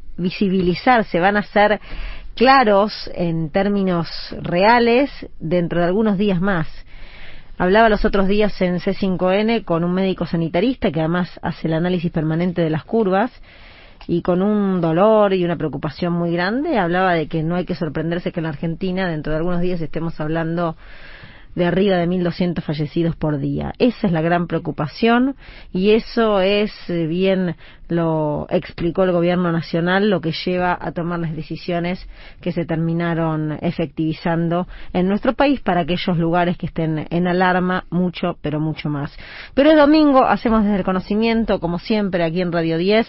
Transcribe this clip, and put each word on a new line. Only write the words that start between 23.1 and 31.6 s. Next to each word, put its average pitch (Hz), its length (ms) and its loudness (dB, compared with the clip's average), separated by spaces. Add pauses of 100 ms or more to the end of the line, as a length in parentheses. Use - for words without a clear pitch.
por 151 240 -2
día. 143 400 -4
Esa 240 280 0
es 170 60 2
la 160 100 0
gran 175 240 0
preocupación 170 880 0 (340)
y 190 200 2
eso 220 500 2
es, 208 320 2 (160)
eh, 170 180 -2
bien 185 500 0 (320)
lo 160 600 -2
explicó 175 560 -2
el 185 80 2
gobierno 175 400 2
nacional, 175 560 0
lo 175 140 2
que 160 100 -4
lleva 180 480 -2
a 165 120 -8
tomar 175 260 -4
las 160 180 -6
decisiones 170 720 -6 (320)